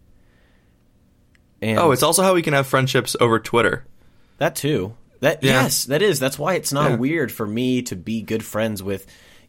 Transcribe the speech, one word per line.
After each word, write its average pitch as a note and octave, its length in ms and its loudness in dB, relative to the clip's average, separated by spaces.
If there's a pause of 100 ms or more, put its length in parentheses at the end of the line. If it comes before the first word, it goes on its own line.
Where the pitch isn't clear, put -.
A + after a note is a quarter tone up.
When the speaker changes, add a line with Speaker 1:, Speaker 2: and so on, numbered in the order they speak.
(1600)
Speaker 1:
And A2 180 0
Speaker 2:
Oh, D#3+ 120 4
it's B2 120 2
also E3+ 200 2
how F#3+ 100 4
we F3 80 4
can D3 120 0
have C3+ 140 2
friendships C3 520 0
over A2+ 200 4
Twitter. - 460 0 (520)
Speaker 1:
That D#3 180 -2
too. A2+ 400 -4 (240)
That, D3+ 240 0
Speaker 2:
Yeah. C3 200 4
Speaker 1:
yes, - 220 -2
that C#3+ 160 0
is. F#3+ 180 2
That's C3 200 -2
why E3 160 -2
it's - 180 -4
not D3 180 2
Speaker 2:
Yeah. - 60 0
Speaker 1:
weird C#3 340 -2
for A2 160 -6
me B2 360 0
to A2+ 120 -8
be G#2+ 260 -6
good A2 220 -4
friends G#2+ 400 -4
with F#2+ 220 -6 (440)